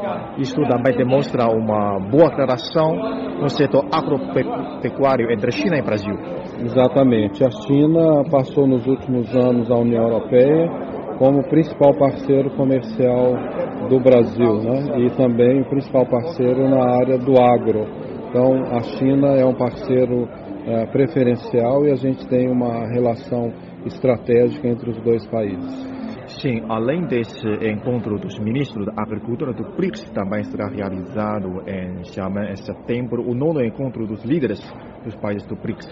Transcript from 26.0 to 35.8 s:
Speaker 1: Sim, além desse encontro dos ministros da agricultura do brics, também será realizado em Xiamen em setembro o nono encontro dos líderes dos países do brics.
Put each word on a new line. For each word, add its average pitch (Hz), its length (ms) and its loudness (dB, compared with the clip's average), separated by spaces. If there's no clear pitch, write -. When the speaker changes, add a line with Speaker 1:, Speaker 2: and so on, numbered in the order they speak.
Speaker 1:
Sim, 123 260 -2
além 120 380 -2
desse 117 420 -2
encontro 107 480 -2
dos 92 220 -10
ministros 110 480 -4
da 107 100 -6
agricultura 117 560 -6
do - 220 -10
brics, - 360 -6
também 104 340 -4
será 104 220 -6
realizado 98 1000 -6
em 92 380 -8
Xiamen 98 440 -6
em 98 60 -8
setembro 117 640 -6
o 120 140 -4
nono 147 280 0
encontro 113 440 -6
dos 107 160 -8
líderes 117 360 -2
dos 107 140 -12
países 104 280 -6
do 107 100 -10
brics. - 360 -10